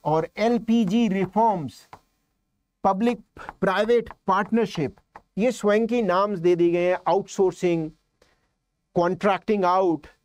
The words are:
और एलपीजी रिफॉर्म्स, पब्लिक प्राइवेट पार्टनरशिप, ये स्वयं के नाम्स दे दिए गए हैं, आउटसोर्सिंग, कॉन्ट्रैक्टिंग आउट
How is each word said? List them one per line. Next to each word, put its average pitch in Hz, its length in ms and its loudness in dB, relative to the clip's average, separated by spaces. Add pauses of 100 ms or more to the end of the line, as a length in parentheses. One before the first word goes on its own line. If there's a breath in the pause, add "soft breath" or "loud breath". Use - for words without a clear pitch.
और 160 220 0 (100)
एलपीजी 226 680 2
रिफॉर्म्स, 190 800 -2 (960)
पब्लिक 202 360 0 (420 loud breath)
प्राइवेट 214 480 0 (180)
पार्टनरशिप, 196 680 -2 (420)
ये 233 140 0
स्वयं 214 360 0
के 233 140 0
नाम्स 196 380 0
दे 175 160 2
दिए 170 160 2
गए 175 180 0
हैं, 180 80 0 (100)
आउटसोर्सिंग, 175 840 -2 (1040)
कॉन्ट्रैक्टिंग 190 720 0
आउट 180 420 0 (180)